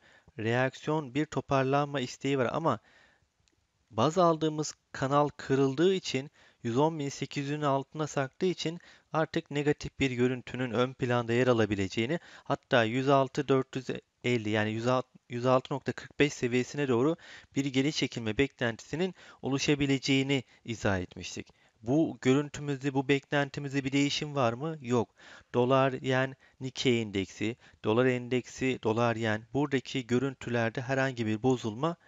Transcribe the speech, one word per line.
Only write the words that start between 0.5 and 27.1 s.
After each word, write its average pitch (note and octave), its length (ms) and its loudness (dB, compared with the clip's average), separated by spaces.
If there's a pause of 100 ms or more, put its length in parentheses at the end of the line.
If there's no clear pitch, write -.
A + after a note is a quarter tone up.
bir D3+ 120 0
toparlanma C#3 760 0
isteği C3+ 380 -2
var A#2+ 140 2
ama C#3+ 260 0 (1120)
baz C3+ 280 2
aldığımız D#3 560 2 (180)
kanal C#3+ 360 2
kırıldığı C#3 640 2
için C#3+ 360 -4 (320)
yüz A#2 160 0
on D#3+ 200 2
bin C#3 100 -4
sekiz C#3 360 -8
yüzün D3+ 180 -4
altına C#3+ 440 -2
sarktığı C#3 400 -4
için E3+ 340 -4 (320)
artık D#3+ 380 -2
negatif D3 500 -2
bir C3+ 100 2
görüntünün B2 600 -2
ön B2 220 0
planda A#2+ 400 -2
yer B2 140 4
alabileceğini, A2+ 720 2 (260)
hatta B2+ 400 2
yüz C3 240 0
altı C3+ 400 2
dört C3+ 280 0
yüz C3 100 -8 (380)
elli, A#2 260 0
yani G#2+ 200 2
yüz A2+ 160 -4
altı, B2+ 220 2 (200)
yüz A#2+ 180 -4
altı C3 280 4
nokta C3+ 180 -6
kırk - 280 -8
beş D3 120 4
seviyesine B2+ 560 -2
doğru C3 280 2 (400)
bir C#3 80 -2
geri C3+ 280 0
çekilme A2+ 460 -4
beklentisinin C#3 760 -2 (280)
oluşabileceğini C3+ 1040 2 (200)
izah G#2 360 -2
etmiştik. - 460 -12 (360)
Bu B2 380 0
görüntümüzde, C#3+ 760 0
bu C3+ 140 0
beklentimizde C#3 760 -2
bir C3 80 -4
değişim C#3+ 420 0
var B2 180 2
mı? D#3 280 -8
Yok. A#2+ 340 -2 (400)
Dolar, C3 380 4
yen C3 440 -2 (280)
Nikkei B2 360 2
endeksi, G#2 560 -4 (280)